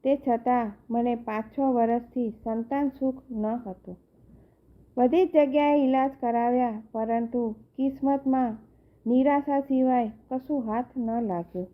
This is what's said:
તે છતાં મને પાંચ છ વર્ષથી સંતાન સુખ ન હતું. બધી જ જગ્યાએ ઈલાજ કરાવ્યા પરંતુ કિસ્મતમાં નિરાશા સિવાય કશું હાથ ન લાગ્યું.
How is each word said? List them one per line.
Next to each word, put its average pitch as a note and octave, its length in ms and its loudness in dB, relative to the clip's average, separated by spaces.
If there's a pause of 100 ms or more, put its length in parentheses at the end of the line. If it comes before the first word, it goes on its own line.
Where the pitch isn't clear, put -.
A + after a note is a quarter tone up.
તે C#4 240 2
છતાં A#3+ 440 0 (180)
મને A#3+ 260 0
પાંચ A3 300 -6
છ - 140 -10
વર્ષથી A#3+ 760 0 (100)
સંતાન A#3 460 -4
સુખ C4 420 -6
ન G#3+ 140 -4
હતું. G#3 520 -8 (1000)
બધી C4+ 280 4
જ F4+ 100 -6
જગ્યાએ D4 480 4
ઈલાજ C4 360 2
કરાવ્યા A#3 640 0 (100)
પરંતુ A3+ 640 -2 (220)
કિસ્મતમાં C4+ 800 -2 (500)
નિરાશા C#4+ 520 2
સિવાય B3+ 520 0 (200)
કશું C4 360 -4
હાથ A#3 180 -4 (120)
ન A#3 240 -2
લાગ્યું. F3+ 520 -6